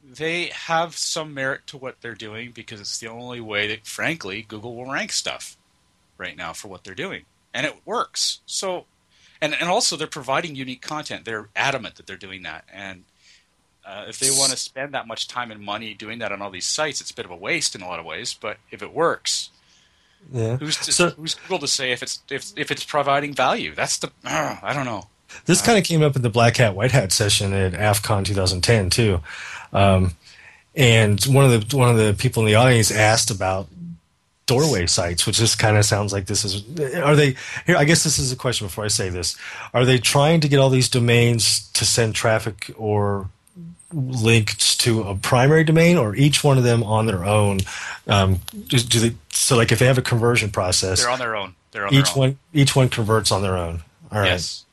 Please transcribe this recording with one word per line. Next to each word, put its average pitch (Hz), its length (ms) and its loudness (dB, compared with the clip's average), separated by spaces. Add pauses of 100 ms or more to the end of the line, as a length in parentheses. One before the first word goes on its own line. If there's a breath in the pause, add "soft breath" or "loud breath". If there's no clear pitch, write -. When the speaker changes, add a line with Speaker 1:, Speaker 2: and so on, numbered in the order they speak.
Speaker 1:
they 160 520 -6
have 165 420 -4
some 156 380 -6
merit 135 320 -6
to - 100 -18
what 127 240 -14
they're 117 140 -12
doing 110 380 -14
because 113 280 -18
it's - 180 -10
the 113 100 -12
only 120 320 -14
way 104 280 -4
that, 110 180 -8
frankly, 107 600 -6
Google 110 300 -14
will 127 140 -14
rank 190 220 -8
stuff - 440 -8 (640)
right 90 180 -12
now 82 160 -10
for 104 160 -14
what 92 160 -18
they're 95 100 -16
doing. 131 300 -12 (280)
And 135 140 -6
it 127 180 -8
works. - 640 -6
So, 185 380 -8 (560 soft breath)
and, 151 180 -2
and 160 100 -4
also 180 280 0
they're 147 100 -6
providing 151 500 -6
unique 131 260 -12
content. 147 420 -10
They're 107 320 -10
adamant 120 400 -4
that - 100 -20
they're 95 100 -14
doing 95 260 -16
that. 80 300 -14
And, 95 320 -18 (800 soft breath)
uh, 98 220 -16
if 113 100 -16
they 135 120 -4
wanna 135 260 -2
spend 139 380 -12
that 123 120 -8
much 113 220 -10
time 120 220 -10
and 107 120 -18
money 104 320 -10
doing 110 260 -14
that 104 120 -6
on 101 100 -10
all 101 80 -10
these 92 160 -10
sites, 156 340 -4
it's - 100 -12
a - 40 -16
bit - 100 -10
of 90 60 -18
a 87 60 -16
waste 131 380 -6
in 107 80 -14
a 90 60 -14
lot 87 100 -8
of 82 60 -12
ways. 85 340 -10
But 107 200 -10 (120)
if 107 120 -16
it 87 120 -14
works, - 560 -2 (800 soft breath)
Speaker 2:
Yeah. 117 260 -2
Speaker 1:
who's 151 260 -6
to, 151 80 -4
Speaker 2:
So 175 180 2
Speaker 1:
who's 156 240 -10
Google 185 260 -6
to 143 80 -6
say 127 240 -2
if 123 100 -6
it's, - 180 -10 (100)
if, 135 260 -8
if 147 140 -6
it's 135 140 -6
providing 143 500 0
value? 127 400 0
That's 123 240 -4
the, 165 100 -8 (160)
uh, 139 380 -4
I 101 120 -6
don't 139 120 -4
know. 104 220 -10 (380 loud breath)
Speaker 2:
This 175 160 4
Speaker 1:
Uh, - 40 0
Speaker 2:
kinda 220 160 6
came 165 200 2
up 147 120 4
in 131 80 -2
the 120 80 2
Black 117 280 4
Hat, 110 160 4
White 110 180 0
Hat 95 180 2
session 101 440 0
at 95 180 0
afcon 101 520 0
two 98 100 -2
thousand 92 280 0
ten 107 280 2
too. 101 300 2 (520 loud breath)
Um, 95 420 4 (640 loud breath)
and 113 480 4
one 135 260 6
of 110 180 2
the, 143 80 -2
one 123 140 6
of 120 60 4
the 107 180 4
people 113 300 0
in - 20 2
the 107 80 4
audience 117 380 6
asked 110 400 2
about 95 340 -4 (800)
doorway 123 400 2
sites, 87 400 0
which 104 120 0
just - 200 2
kinda 107 240 4
sounds 104 300 0
like 98 140 -4
this 104 180 -2
is, 98 180 -6 (320)
are 151 220 2
they, 143 180 4 (320 loud breath)
here, 175 100 4
I 151 80 4
guess 160 200 4
this 151 160 0
is 131 100 -2
a 127 60 -4
question 117 320 -4
before 104 160 -6
I 107 40 -2
say 104 200 -2
this. 90 280 -6 (380 loud breath)
Are 123 100 4
they 127 140 6
trying 147 420 4
to 147 80 2
get 139 120 6
all 135 100 6
these 127 180 4
domains 120 840 2
to - 120 0
send 110 300 2
traffic 110 640 -2
or 101 520 0 (640)
links 117 840 2
to 110 260 0
a 98 140 -4
primary 135 480 4
domain, 165 340 6
or 107 180 0
each 139 280 4
one 139 140 6
of 127 60 4
them 117 200 4
on 110 220 2
their 95 180 -2
own? 101 340 2 (480 loud breath)
Um, 95 340 4 (280)
do, 139 100 2
do 117 220 0
they, 110 160 0 (140)
so, - 260 0
like, 117 160 4
if 110 80 2
they 127 60 6
have 127 120 4
a 127 40 0
conversion 117 480 2
process, 95 520 0
Speaker 1:
They're 123 80 0
on 127 80 -2
their 117 160 -4
own. 95 200 -8 (180)
They're 101 160 -4
on 117 60 2
Speaker 2:
each 135 200 4
Speaker 1:
their 135 100 2
own. 131 60 2
Speaker 2:
one, 135 80 -8 (140)
each 139 240 4
one 127 120 6
converts 110 440 0
on 98 100 0
their 92 140 0
own. 82 260 -6 (300)
All 107 80 -2
right. 98 60 2
Speaker 1:
Yes. 90 460 -4